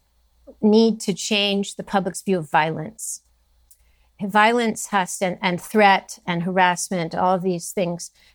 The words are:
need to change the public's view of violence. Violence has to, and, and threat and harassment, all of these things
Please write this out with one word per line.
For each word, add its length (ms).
need 380
to 120
change 640
the 80
public's 400
view 160
of 120
violence. 720
Violence 640
has 320
to, 80
and, 160
and 180
threat 640
and 180
harassment, 720
all 200
of 80
these 300
things 380